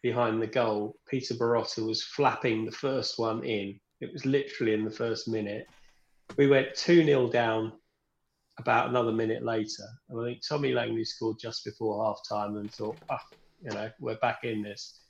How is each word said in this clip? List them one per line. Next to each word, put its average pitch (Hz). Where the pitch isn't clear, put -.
behind 117
the 110
goal, 107
Peter 131
Barotta 117
was 110
flapping 120
the 110
first 131
one 113
in. 101
It -
was 135
literally 135
in 107
the 107
first 117
minute. 107
We 143
went 135
two 175
nil 135
down 110
about 120
another 120
minute 113
later. 110
And 117
I 117
think 120
Tommy 143
Langley 113
scored 113
just -
before 110
half-time 104
and 104
thought, 107
"Ah, 131
you 123
know, 104
we're 117
back 117
in 113
this." -